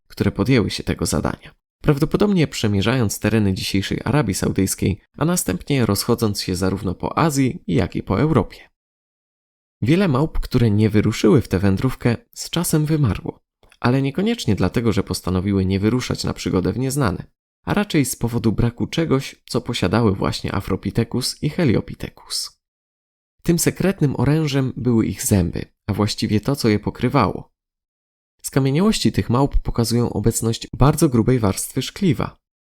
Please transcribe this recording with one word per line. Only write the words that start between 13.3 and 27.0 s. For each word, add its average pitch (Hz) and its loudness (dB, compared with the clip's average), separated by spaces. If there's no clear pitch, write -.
ale 127 0
niekoniecznie 185 -2
dlatego, - 0
że - 0
postanowiły 92 -2
nie 95 0
wyruszać 113 -2
na - -4
przygodę 90 -2
w 113 -6
nieznane, 127 -2
a 175 -2
raczej 170 0
z - -6
powodu 117 -2
braku 113 -2
czegoś, 147 -2
co - -2
posiadały 101 2
właśnie - -4
Afropithecus 101 -4
i 151 0
Heliopithecus. - -4
Tym 170 2
sekretnym 151 0
orężem 139 0
były 113 2
ich 95 -4
zęby, - 0
a 104 -2
właściwie 104 -2
to, 139 -2
co 120 0
je 104 2
pokrywało. - -2